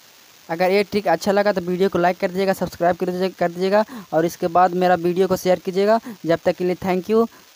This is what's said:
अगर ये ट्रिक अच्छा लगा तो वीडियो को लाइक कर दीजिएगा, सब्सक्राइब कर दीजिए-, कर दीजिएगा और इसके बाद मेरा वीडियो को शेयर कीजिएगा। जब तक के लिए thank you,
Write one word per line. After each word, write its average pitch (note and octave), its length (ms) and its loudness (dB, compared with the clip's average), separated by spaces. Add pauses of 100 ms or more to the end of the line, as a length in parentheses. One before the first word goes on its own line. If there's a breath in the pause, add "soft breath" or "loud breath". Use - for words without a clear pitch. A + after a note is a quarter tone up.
(500)
अगर F3+ 220 0
ये G3+ 120 4
ट्रिक G3 240 -4
अच्छा E3+ 240 0
लगा G3+ 200 2
तो F#3 100 -2
वीडियो F3+ 280 0
को F3+ 100 -2
लाइक F3+ 200 0
कर G3 80 -2
दीजिएगा, F#3+ 260 0
सब्सक्राइब F3 420 -2
कर F3+ 100 -6
दीजिए-, F3+ 320 -4
कर F3 140 -2
दीजिएगा F#3+ 340 0 (280 loud breath)
और E3 120 2
इसके F3 220 -4
बाद F3+ 240 4
मेरा F3+ 240 2
वीडियो F3 320 0
को F#3 100 0
शेयर F3+ 220 0
कीजिएगा। G3+ 400 0 (260 loud breath)
जब E3 200 0
तक F3+ 100 0
के F#3 80 -6
लिए F3+ 120 0
thank F#3 340 -4
you, A3+ 180 2 (280 loud breath)